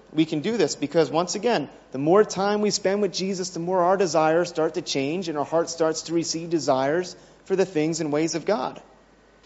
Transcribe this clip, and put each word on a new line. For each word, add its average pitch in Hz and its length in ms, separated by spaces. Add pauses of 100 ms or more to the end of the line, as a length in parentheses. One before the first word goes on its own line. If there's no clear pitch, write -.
(140)
we 156 100
can 156 160
do 214 160
this 151 200
because, 147 340
once 170 240
again, 208 340 (220)
the 131 80
more 175 260
time 202 360
we 208 100
spend 202 320
with 196 100
Jesus, 185 380
the 165 100
more 180 200
our 180 160
desires 165 520
start 160 260
to 175 80
change 156 460
and 151 100
our 139 60
heart 165 260
starts 160 320
to 160 120
receive 165 360
desires 143 640 (300)
for 190 100
the 185 100
things 160 360
and 151 120
ways 160 220
of 151 100
God. - 380 (640)